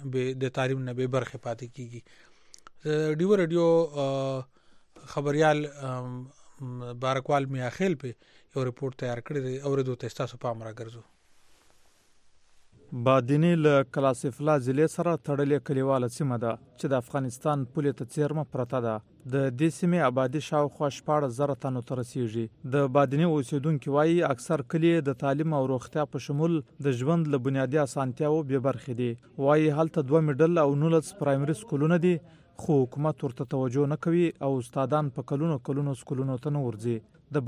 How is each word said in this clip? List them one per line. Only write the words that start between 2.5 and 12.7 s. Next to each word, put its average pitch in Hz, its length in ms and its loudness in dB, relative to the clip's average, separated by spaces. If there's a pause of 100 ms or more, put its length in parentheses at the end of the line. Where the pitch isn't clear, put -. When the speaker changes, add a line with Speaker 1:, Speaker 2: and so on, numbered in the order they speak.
Speaker 1:
د 156 280 0
ډیوه 185 240 4
ریډیو، 165 580 4
آ، 135 440 -2 (640)
خبریال، 151 600 2 (160)
آم، 127 460 -8 (720)
بارکوال 135 460 0
میاخیل 135 500 -2
په 131 120 -12 (480)
یو 131 100 -2
رپورټ 127 300 -6
تیار 120 220 -6
کړی 143 220 -8
دی، 131 180 -6
اوریدو 135 380 -2
ته 120 120 -10
ستاسو 123 300 -8
پام 113 260 -6
راګرځو. 113 520 -16 (1900)